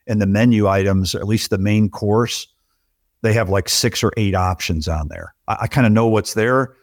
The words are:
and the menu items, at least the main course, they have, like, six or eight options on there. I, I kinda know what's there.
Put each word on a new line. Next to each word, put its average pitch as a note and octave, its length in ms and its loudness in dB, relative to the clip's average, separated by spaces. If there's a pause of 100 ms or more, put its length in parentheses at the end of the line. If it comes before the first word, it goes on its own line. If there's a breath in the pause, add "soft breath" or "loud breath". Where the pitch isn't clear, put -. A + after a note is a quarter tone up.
and G#2+ 160 0
the G2 40 2
menu G#2+ 420 4
items, F#2+ 480 0
at F#2+ 120 -6
least G#2+ 220 -2
the G#2 80 0
main G#2 320 2
course, - 580 -2 (720)
they A2+ 100 0
have, A2 180 0
like, F#2+ 200 -2
six - 340 -2
or G#2+ 140 2
eight G2 180 0
options F#2 540 -2
on D#2 180 -4
there. - 260 -14 (140)
I, G#2+ 140 -4
I A2+ 60 -2
kinda B2 220 2
know A2+ 180 4
what's A2 260 0
there. B2+ 500 0